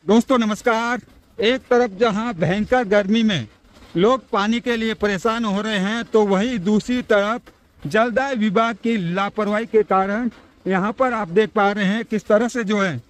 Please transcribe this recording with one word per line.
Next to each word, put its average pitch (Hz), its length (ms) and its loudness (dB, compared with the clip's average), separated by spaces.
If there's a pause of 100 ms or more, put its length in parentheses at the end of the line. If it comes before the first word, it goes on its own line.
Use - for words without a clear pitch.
दोस्तों 226 320 2
नमस्कार। 226 640 -2 (380)
एक 247 220 0
तरफ 240 300 2
जहां 220 420 -2
भयंकर 202 500 0
गर्मी 208 400 2
में 170 240 0 (500)
लोग 233 320 2
पानी 220 300 0
के 240 180 -2
लिए 220 160 -2
परेशान 214 520 -2
हो 202 160 -2
रहे 214 160 -4
हैं, 208 260 -2
तो 220 220 2
वहीं 202 340 0
दूसरी 214 420 0
तरफ 214 400 0 (460)
जलदाय 247 480 0
विभाग 214 400 0
की 202 380 -4
लापरवाही 208 520 -2
के 214 180 2
कारण 202 460 0 (380)
यहाँ 190 240 0
पर 254 220 0
आप 214 140 -4
देख 202 220 0
पा 202 220 2
रहे 208 140 -2
हैं 214 200 -2
किस - 220 -6
तरह 220 200 2
से 233 160 -4
जो 202 180 0
है 151 280 -2